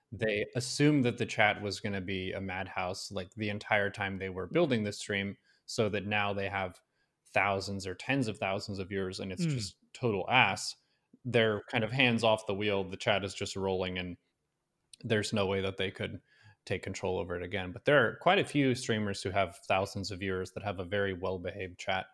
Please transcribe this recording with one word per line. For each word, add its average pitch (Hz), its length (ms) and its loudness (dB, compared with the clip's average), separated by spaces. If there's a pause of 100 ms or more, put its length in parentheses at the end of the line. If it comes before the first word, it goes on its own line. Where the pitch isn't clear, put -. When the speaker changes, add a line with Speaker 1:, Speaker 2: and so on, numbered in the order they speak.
(120)
Speaker 1:
they 107 340 0 (100)
assume 147 460 4
that 120 160 0
the 107 80 -2
chat 104 360 2
was 101 180 -4
gonna 101 200 -4
be 92 320 -4
a 95 80 -6
madhouse, 95 720 -6
like, 92 220 -6
the 107 160 -4
entire 101 400 0
time 98 280 -4
they 95 120 -6
were 92 160 -6
building 131 380 2
the 104 80 -2
stream, 98 440 -4 (300)
so 110 240 0
that 98 160 -2
now 104 260 0
they 98 160 -4
have 95 320 -4 (540)
thousands 98 520 0
or 92 80 -6
tens 131 340 0
of 98 100 -6
thousands 98 400 -2
of 92 100 -6
viewers, 98 320 -4
and 98 120 -6
it's 170 120 -2
Speaker 2:
Mm. - 20 -
Speaker 1:
just 123 300 -4 (160)
total 101 380 -2
ass. 107 460 4 (480)
They're 113 460 4
kind 117 140 2
of 107 80 -2
hands 123 320 6
off 107 220 4
the 101 80 0
wheel, 98 300 2
the 92 120 -8
chat 101 280 2
is 95 100 -6
just - 220 -6
rolling, 92 420 0
and 90 180 -6 (880)
there's 107 280 2
no 104 140 4
way 98 160 2
that 95 160 -2
they 95 120 -2
could 98 300 -6 (460)
take 95 160 -4
control 92 360 -2
over 87 180 -4
it 87 80 -8
again. 92 280 -4
But - 140 -14
there 139 200 8
are - 160 -2
quite 190 180 6
a 139 40 2
few 135 300 2
streamers 107 480 -2
who 98 80 -4
have 92 260 0 (120)
thousands 98 440 0
of 90 80 -8
viewers 92 320 -2
that - 120 -10
have 95 160 -4
a 92 40 -6
very 98 300 0
well-behaved 92 640 -6
chat, 95 360 -2